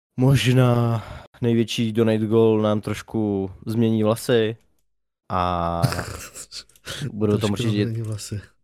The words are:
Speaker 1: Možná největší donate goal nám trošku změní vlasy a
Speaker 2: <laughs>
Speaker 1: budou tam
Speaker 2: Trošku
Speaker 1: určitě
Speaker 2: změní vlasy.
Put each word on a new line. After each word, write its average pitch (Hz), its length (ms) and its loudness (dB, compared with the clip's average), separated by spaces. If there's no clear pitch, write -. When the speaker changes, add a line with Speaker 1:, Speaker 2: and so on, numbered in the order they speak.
Speaker 1:
Možná 120 840 4
největší 117 520 0
donate 110 340 2
goal 110 360 4
nám 107 180 2
trošku 104 680 -4
změní 113 360 2
vlasy 113 540 0
a 87 500 0
Speaker 2:
<laughs> - 1300 -12
Speaker 1:
budou 104 200 0
tam 104 60 2
Speaker 2:
Trošku 104 140 -2
Speaker 1:
určitě 107 320 -2
Speaker 2:
změní 113 180 -6
vlasy. 107 380 -8